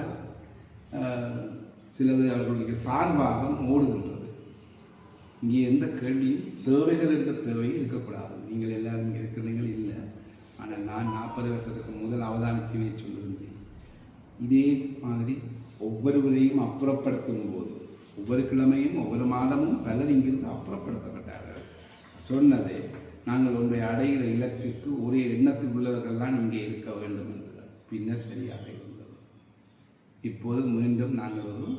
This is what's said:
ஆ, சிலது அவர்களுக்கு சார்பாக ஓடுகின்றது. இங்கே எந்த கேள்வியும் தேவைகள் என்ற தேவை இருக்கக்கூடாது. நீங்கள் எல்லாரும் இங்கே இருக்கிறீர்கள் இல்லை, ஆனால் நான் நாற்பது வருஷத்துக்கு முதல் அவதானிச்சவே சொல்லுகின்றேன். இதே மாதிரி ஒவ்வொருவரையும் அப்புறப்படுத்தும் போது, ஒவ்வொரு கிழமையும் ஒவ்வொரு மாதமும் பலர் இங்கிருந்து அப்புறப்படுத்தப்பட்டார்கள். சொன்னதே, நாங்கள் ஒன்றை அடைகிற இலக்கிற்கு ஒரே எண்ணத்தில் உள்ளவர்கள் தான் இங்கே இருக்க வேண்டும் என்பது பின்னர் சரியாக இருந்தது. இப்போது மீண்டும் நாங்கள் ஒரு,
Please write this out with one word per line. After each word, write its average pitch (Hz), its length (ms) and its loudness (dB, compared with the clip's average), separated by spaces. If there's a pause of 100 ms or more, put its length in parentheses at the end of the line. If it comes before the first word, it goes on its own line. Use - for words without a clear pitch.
(960)
ஆ, 135 60 -4 (920)
சிலது 131 400 4
அவர்களுக்கு 117 440 0
சார்பாக 127 680 2
ஓடுகின்றது. 131 840 2 (1120)
இங்கே 120 200 4
எந்த 127 240 4
கேள்வியும் 131 600 0 (180)
தேவைகள் 156 520 6
என்ற 139 160 0
தேவை 117 360 -2
இருக்கக்கூடாது. 120 640 -6 (160)
நீங்கள் 110 260 -2
எல்லாரும் 113 300 -4
இங்கே 113 120 -4
இருக்கிறீர்கள் 113 500 -4
இல்லை, 107 260 -4 (640)
ஆனால் 104 220 -10
நான் 110 320 -4
நாற்பது 117 360 -4
வருஷத்துக்கு 113 440 -6
முதல் 113 340 -4
அவதானிச்சவே 113 680 -2
சொல்லுகின்றேன். 98 600 -10 (840)
இதே 135 600 4
மாதிரி 120 380 -2 (400)
ஒவ்வொருவரையும் 131 840 4
அப்புறப்படுத்தும் 117 920 0
போது, 90 200 -6 (460)
ஒவ்வொரு 120 240 0
கிழமையும் 135 560 4
ஒவ்வொரு - 280 0
மாதமும் 135 560 2
பலர் 123 280 2
இங்கிருந்து 131 380 4
அப்புறப்படுத்தப்பட்டார்கள். - 1120 -8 (680)
சொன்னதே, 131 500 6 (460)
நாங்கள் 123 300 2
ஒன்றை 120 260 2
அடைகிற 127 420 2
இலக்கிற்கு 120 840 -2
ஒரே 131 140 2 (100)
எண்ணத்தில் 135 440 2
உள்ளவர்கள் 120 440 -2
தான் 127 220 0
இங்கே 110 260 0
இருக்க 107 260 -8
வேண்டும் 104 400 -8
என்பது - 140 -12 (440)
பின்னர் 110 300 -4
சரியாக - 420 -10
இருந்தது. - 520 -16 (1080)
இப்போது 117 380 -2
மீண்டும் 120 540 2
நாங்கள் 107 300 -4
ஒரு, 104 220 -8 (120)